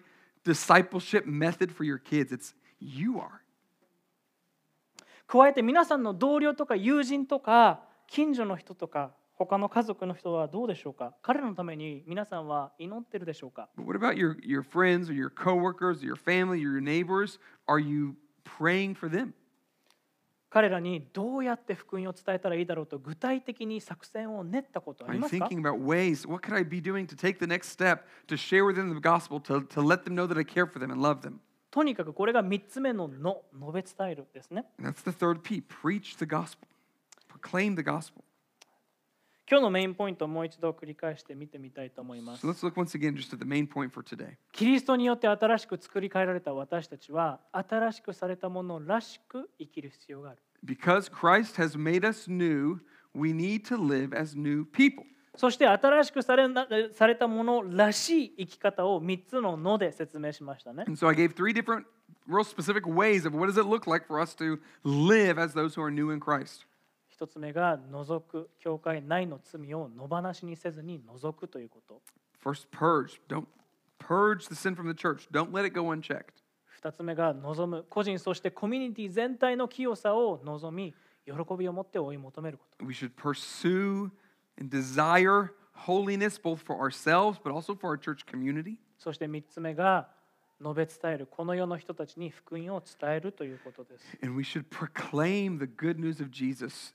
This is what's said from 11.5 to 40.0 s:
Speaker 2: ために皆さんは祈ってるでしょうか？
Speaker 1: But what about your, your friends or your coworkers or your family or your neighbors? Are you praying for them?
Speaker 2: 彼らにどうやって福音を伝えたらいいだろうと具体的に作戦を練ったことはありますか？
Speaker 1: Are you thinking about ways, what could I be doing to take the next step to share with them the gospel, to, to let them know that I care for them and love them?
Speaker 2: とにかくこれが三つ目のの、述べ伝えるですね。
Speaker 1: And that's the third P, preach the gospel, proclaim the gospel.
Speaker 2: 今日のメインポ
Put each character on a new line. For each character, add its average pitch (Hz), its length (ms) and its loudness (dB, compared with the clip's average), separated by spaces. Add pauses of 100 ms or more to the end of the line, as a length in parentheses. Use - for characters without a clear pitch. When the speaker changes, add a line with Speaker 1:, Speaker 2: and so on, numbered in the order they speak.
Speaker 2:
た 185 60 -8
め 165 140 -8
に 151 320 -10
皆 190 160 -6
さ 196 140 -8
ん 156 100 -8
は 143 320 -4
祈 190 180 -10
っ 233 60 -10
て 208 160 -10
る 175 60 -10
で 160 80 -6
し - 100 -16
ょ 131 40 -14
う 123 40 -18
か？ 110 160 -16 (100)
Speaker 1:
But - 60 -10
what 190 160 -4
about 220 140 2
your, 165 260 0
your 135 220 -2
friends 180 480 2
or 151 40 -4
your 135 160 -4
coworkers 180 680 0
or 139 80 -10
your 127 100 -4
family 180 500 0
or 139 140 0
your - 20 -2
neighbors? 180 560 0 (300)
Are 151 100 4
you 147 380 0 (300)
praying 190 500 0
for 165 180 -6
them? 131 200 -4 (1160)
Speaker 2:
彼 214 200 4
ら 180 100 0
に 170 320 -6
ど 240 280 -6
う 262 40 -4
や 240 120 -2
っ 240 100 -14
て 190 80 -6
福 - 240 -10
音 185 100 -6
を 185 60 -8
伝 190 220 -4
え 185 40 -4
た 196 80 -6
ら 170 80 0
い 175 60 0
い 175 40 -2
だ 165 100 -4
ろ 160 80 -4
う 147 40 -12
と 147 100 -10
具 143 200 -12
体 262 240 -2
的 233 240 -10
に 214 160 -6
作 - 260 -16
戦 220 300 -8
を 180 80 -8
練 202 140 -4
っ 269 120 -4
た 175 80 -10
こ 143 140 -12
と 123 100 -20
は 120 60 -10
あ - 40 -4
り 196 60 -2
ま 294 80 -2
す 185 100 -2
か？ 190 100 0
Speaker 1:
Are 175 60 -6
you 170 40 -4
thinking 160 40 -2
about 135 220 0
ways, 165 420 2
what 170 220 -8
could 214 80 -4
I 190 80 2
be 165 180 -4
doing 190 240 -4
to 147 120 -14
take 185 220 0
the 175 60 0
next 175 220 -2 (100)
step 180 260 4 (240)
to 151 100 -2
share 190 260 4
with 190 140 4
them 190 160 -2
the 151 80 -6
gospel, 160 400 2
to, 139 260 -2
to - 140 -2
let 175 240 4
them 180 100 -4
know 180 120 0
that 170 100 0
I 156 80 0
care 180 200 2
for 175 140 -8
them 131 140 -6
and 127 120 -2
love 143 140 2
them? 117 200 -14 (320)
Speaker 2:
と 294 120 2
に 277 100 2
か 175 120 -4
く 151 80 -10
こ 196 120 0
れ 226 60 4
が 240 100 4
三 196 200 -2
つ - 180 -12
目 262 140 0
の 175 160 -4
の、 156 320 -6 (120)
述 139 200 -12
べ 185 80 -4
伝 185 300 -8
え 156 40 -8
る 139 180 -14
で 131 100 -20
す - 80 -20
ね。 208 140 -8 (140)
Speaker 1:
And 135 100 -8
that's - 140 -12
the 190 60 -6
third 170 320 0
P, 208 200 -6
preach - 560 -6
the 165 80 -6
gospel, 156 440 -6 (580)
proclaim 196 480 -2
the 165 60 -2
gospel. 147 400 -6 (1300)
Speaker 2:
今 277 120 8
日 269 60 8
の 208 40 4
メ 185 140 2
イ - 20 0
ン 185 80 -4
ポ 196 160 -4